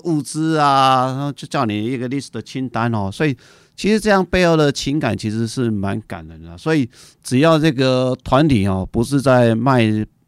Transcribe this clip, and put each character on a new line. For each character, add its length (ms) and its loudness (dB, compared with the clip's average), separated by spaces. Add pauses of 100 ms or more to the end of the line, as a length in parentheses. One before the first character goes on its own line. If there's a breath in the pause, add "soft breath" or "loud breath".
物 160 -2
资 360 -4
啊， 500 4
然 120 -6
后 140 -4
就 140 -16
叫 180 -2
你 200 -4
一 120 -4
个 100 -6
list 240 -8
的 100 -10
清 280 -10
单 260 -2
哦。 160 -4
所 160 -2
以 80 -2 (400 soft breath)
其 140 -4
实 100 2
这 100 0
样 160 4
背 220 2
后 80 4
的 160 4
情 260 -4
感 200 -2
其 120 -6
实 160 -2
是 240 -2
蛮 380 -4
感 200 -14
人 140 -20
的， 160 -18
所 160 -2
以 160 0 (320 soft breath)
只 180 -2
要 200 4
这 120 2
个 520 0
团 240 2
体 180 2
哦， 240 -2
不 140 -2
是 180 0
在 320 4
卖， 300 2 (440)